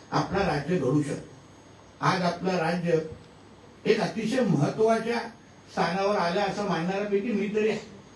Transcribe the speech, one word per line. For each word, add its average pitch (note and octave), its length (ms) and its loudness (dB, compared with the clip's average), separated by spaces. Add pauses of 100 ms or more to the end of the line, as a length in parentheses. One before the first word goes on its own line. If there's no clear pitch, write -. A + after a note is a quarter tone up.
(120)
आपलं D3+ 280 0
राज्य F3 380 0
घडू C#3+ 260 2
शकतं. - 1000 -10
आज F3+ 160 2
आपलं F3+ 300 0
राज्य E3+ 400 0 (960)
एक G#3 140 4
अतिशय A3 400 -2
महत्त्वाच्या A3 800 2 (520)
स्थानावर G3 440 0
आलं F3+ 260 0
असं G3 240 -2
मानणाऱ्यापैकी G3 640 -2
मी G#3 280 -2
तरी G#3+ 140 2
आहे. - 100 -2 (360)